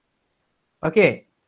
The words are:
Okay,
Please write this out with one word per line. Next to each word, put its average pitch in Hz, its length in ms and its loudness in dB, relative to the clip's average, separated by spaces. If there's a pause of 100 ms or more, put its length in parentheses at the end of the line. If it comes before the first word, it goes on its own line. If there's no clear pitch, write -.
(840)
Okay, 160 480 -2 (180)